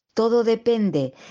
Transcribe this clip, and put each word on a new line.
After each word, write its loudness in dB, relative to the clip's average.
Todo 0
depende -2